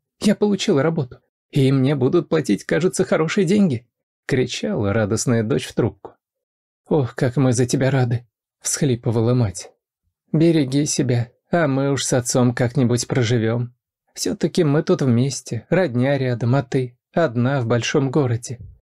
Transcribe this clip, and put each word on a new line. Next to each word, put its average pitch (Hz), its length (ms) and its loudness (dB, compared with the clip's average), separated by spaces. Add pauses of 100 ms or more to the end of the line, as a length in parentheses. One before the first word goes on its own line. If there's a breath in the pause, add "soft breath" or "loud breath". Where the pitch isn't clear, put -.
(200)
я 214 160 2
получила 196 480 0
работу, 160 380 -2 (280)
и 135 220 2
мне 139 240 2
будут 147 320 0
платить, 165 380 0
кажется, 185 400 0
хорошие 165 400 0
деньги!» 170 420 0 (400)
кричала 123 640 -2
радостная 113 480 0
дочь 110 240 -2
в - 80 -16
трубку. - 400 -4 (720)
«Ох, 147 280 0
как 127 220 0
мы 127 160 2
за 123 120 2
тебя 135 240 0
рады!» 123 380 -2 (340)
всхлипывала 120 720 0
мать. 117 380 -2 (600)
«Береги 151 540 2
себя, 123 460 -2 (180)
а 170 180 0
мы 139 240 0
уж 135 120 -2
с - 100 -2
отцом 127 400 2
как-нибудь 120 540 0
проживем. 120 640 -2 (400)
Все-таки 202 500 -2
мы 151 200 2
тут 180 180 0
вместе, 123 680 -2
родня 143 480 0
рядом, 123 380 0
а 139 80 0
ты 131 340 -4 (160)
одна 131 480 0
в 117 60 -4
большом 127 440 0
городе. 117 480 -2 (280)